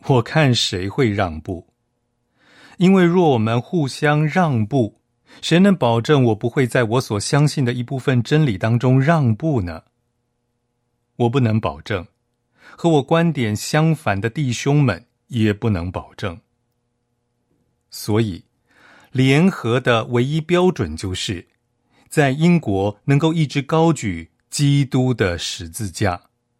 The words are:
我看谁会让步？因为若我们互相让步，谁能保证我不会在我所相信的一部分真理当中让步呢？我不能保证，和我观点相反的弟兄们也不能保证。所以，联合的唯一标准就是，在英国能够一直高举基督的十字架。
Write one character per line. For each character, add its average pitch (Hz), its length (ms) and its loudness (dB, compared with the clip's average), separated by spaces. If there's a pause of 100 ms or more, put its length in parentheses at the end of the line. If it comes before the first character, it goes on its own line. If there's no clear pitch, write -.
我 127 160 4
看 139 320 2
谁 98 340 -4
会 117 220 0
让 92 300 -2
步？ 85 320 -12 (1040)
因 185 160 4
为 190 120 6
若 170 260 4
我 127 80 2
们 113 220 0
互 151 280 -4
相 151 360 0
让 147 400 0
步， 110 360 -2 (420)
谁 160 160 2
能 196 160 6
保 117 260 0
证 139 260 2
我 110 100 2
不 120 120 -4
会 127 200 0
在 123 160 2
我 113 160 0
所 110 180 -4
相 147 300 2
信 143 160 -2
的 120 80 -2
一 123 100 -6
部 131 160 -8
分 123 240 0
真 151 240 2
理 107 100 -2
当 113 220 0
中 131 220 4
让 135 340 2
步 139 280 -2
呢？ 82 200 -10 (1300)
我 120 120 2
不 120 100 0
能 110 220 2
保 78 220 -6
证， 95 240 -6 (680)
和 - 120 -2
我 151 140 4
观 165 280 0
点 120 240 -2
相 156 400 0
反 101 240 -4
的 113 120 -4
弟 143 200 -4
兄 143 320 0
们 101 220 -2 (220)
也 110 260 0
不 104 160 -4
能 90 240 -4
保 - 220 -10
证。 87 260 -10 (1500)
所 - 320 -4
以， 98 220 -6 (680)
联 135 380 4
合 120 280 -2
的 123 280 0
唯 123 180 0
一 151 160 -4
标 175 320 2
准 78 240 -6
就 92 160 -8
是， - 360 -8 (600)
在 143 220 2
英 165 280 2
国 101 460 -2
能 143 140 2
够 160 160 0
一 160 120 0
直 143 140 -4
高 160 320 0
举 87 380 -6 (200)
基 143 340 2
督 127 300 0
的 90 240 -2
十 - 300 -10
字 92 220 -10
架。 90 320 -4 (380)